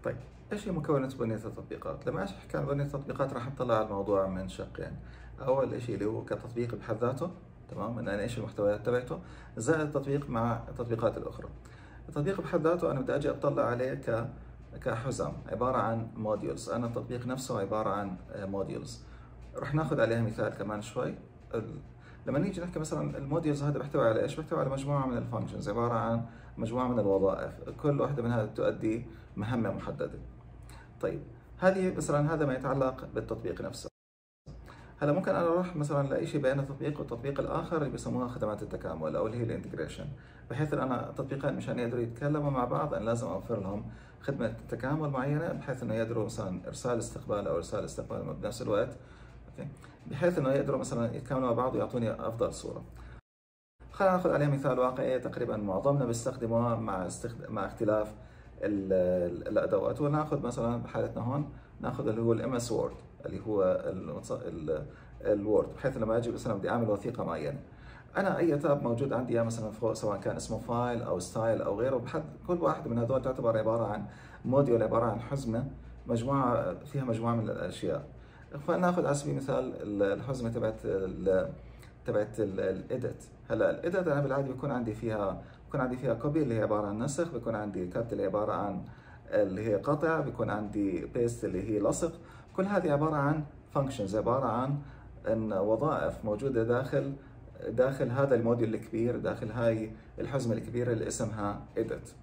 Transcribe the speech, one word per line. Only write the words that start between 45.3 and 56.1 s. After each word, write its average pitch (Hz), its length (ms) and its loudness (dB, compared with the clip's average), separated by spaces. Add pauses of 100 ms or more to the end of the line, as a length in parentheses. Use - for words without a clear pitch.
بحيث 135 300 -4
إنه 110 100 -2
يقدروا 113 320 0
مثلًا 92 420 -4
إرسال 120 300 0
استقبال 107 500 -2
أو - 80 2
إرسال 92 300 -2
استقبال - 480 -6
بنفس - 280 -4
الوقت. 101 360 2 (520)
أوكي؟ - 200 -10 (420)
بحيث 175 260 2
إنه 139 140 2
يقدروا 139 280 2
مثلًا 117 360 -2
يتكاملوا 131 320 0
مع 120 60 4
بعض 127 220 2
ويعطوني 110 360 0
أفضل 95 420 0
صورة. - 300 -8 (1080)
خلينا 185 240 6
ناخذ 175 180 4
عليه 147 140 4
مثال 139 320 2
واقعي 127 400 2
تقريبًا 120 380 -2
معظمنا 120 480 2
بيستخدمه 117 720 2